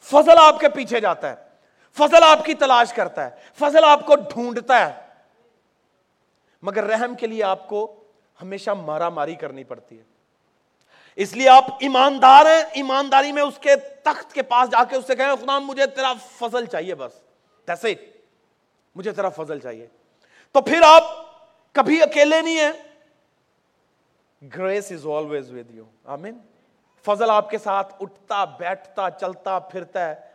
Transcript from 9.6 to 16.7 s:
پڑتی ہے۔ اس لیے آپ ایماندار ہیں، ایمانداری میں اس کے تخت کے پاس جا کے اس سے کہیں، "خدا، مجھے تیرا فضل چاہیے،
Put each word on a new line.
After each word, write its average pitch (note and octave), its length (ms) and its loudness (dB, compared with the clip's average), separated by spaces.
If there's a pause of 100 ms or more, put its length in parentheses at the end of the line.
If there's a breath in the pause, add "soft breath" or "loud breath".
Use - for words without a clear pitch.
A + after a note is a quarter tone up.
پڑتی B2 340 -20
ہے۔ A2+ 60 -20 (1120 soft breath)
اس G3+ 160 -6
لیے C4 160 2
آپ C4 160 10 (160)
ایماندار C4+ 680 6
ہیں، D#4+ 260 4
ایمانداری C#4 600 -2
میں C#4+ 100 -4
اس C#4+ 160 -8
کے C#4+ 180 2
تخت - 560 -10
کے C#4 100 -8
پاس B3 280 -2
جا B3 140 2
کے C4+ 120 -8
اس C4 100 -8
سے C4 100 -2
کہیں، C4+ 240 -2
"خدا، C#4 180 -6
مجھے C#4 280 -6
تیرا C4 260 -6
فضل A#3 540 -10
چاہیے، F3+ 280 -10